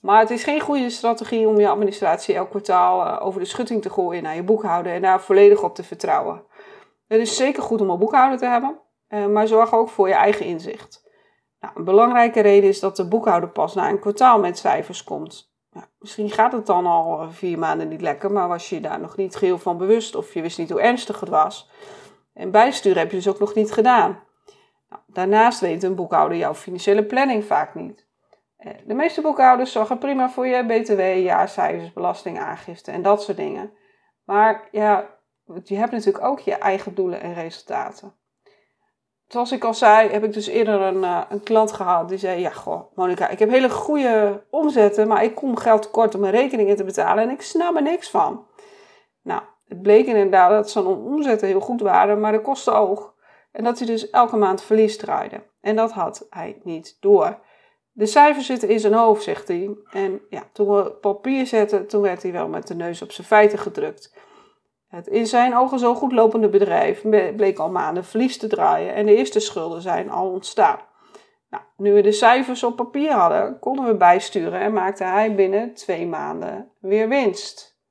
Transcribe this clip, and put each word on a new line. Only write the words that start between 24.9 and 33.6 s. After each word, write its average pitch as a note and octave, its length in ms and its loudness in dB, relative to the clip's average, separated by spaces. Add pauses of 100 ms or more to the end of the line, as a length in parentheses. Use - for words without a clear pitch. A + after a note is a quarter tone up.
daarnaast G#3+ 520 2
weet F3 240 -2
een F#3+ 120 -2
boekhouder E3 420 0
jouw D3+ 160 -4
financiële G3+ 520 -2
planning B3 400 -2
vaak - 300 -2
niet. F3 300 -16 (520)
Eh, - 140 -18 (140)
de G#3+ 80 -8
meeste D#4 280 -2
boekhouders C4 500 2
zorgen A3+ 260 -2
prima C4 320 -2
voor B3+ 180 -6
je B3 180 0
B A3+ 200 -2
T - 20 -10
W, F#3+ 300 0
jaarcijfers, E3+ 760 -2
belastingaangifte - 1000 -8
en F3 100 -8
dat G3+ 220 2
soort G3 140 -8
dingen. E3 360 -10 (500)